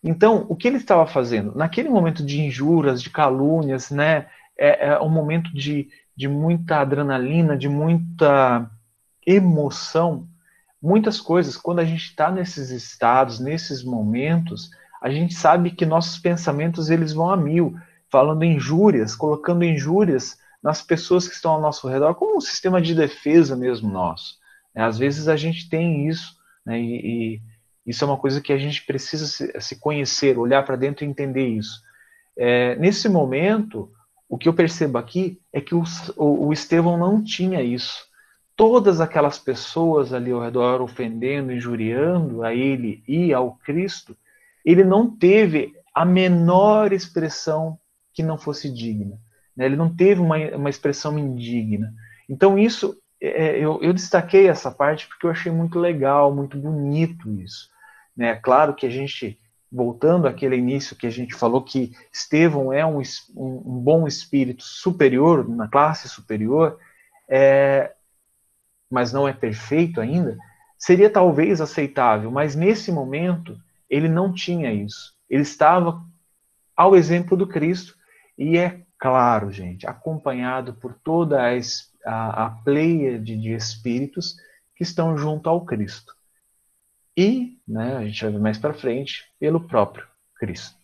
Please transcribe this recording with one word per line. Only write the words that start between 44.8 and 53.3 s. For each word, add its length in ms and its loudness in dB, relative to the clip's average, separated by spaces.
não 280 4
teve 640 2
a 120 2
menor 840 4
expressão 880 -4
que 80 -6
não 160 -4
fosse 340 -8
digna, 460 -8
né? 100 -2
Ele 100 0
não 180 0
teve 260 4
uma, 160 2
uma 140 -2
expressão 480 -4
indigna. 720 -4
Então 300 4
isso, 380 0
é, 380 -2